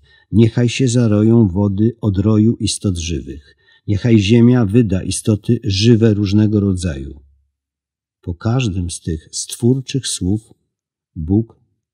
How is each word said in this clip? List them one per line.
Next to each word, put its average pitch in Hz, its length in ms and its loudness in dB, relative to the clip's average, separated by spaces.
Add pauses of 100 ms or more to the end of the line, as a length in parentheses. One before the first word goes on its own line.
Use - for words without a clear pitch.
(320)
niechaj 117 360 2
się 131 200 -2
zaroją 113 600 2
wody 101 520 -2
od 95 180 -2
roju 110 380 2
istot 98 420 -4
żywych, 76 580 -10 (300)
niechaj 110 320 2
ziemia 117 480 4
wyda 95 360 0
istoty 110 640 -2
żywe 107 500 2
różnego 104 460 2
rodzaju”. 87 600 -6 (1000)
Po 90 140 -10
każdym 101 560 -4
z - 100 -14
tych - 320 -8
stwórczych - 760 -4
słów 95 460 -6 (640)
Bóg 98 440 -2 (340)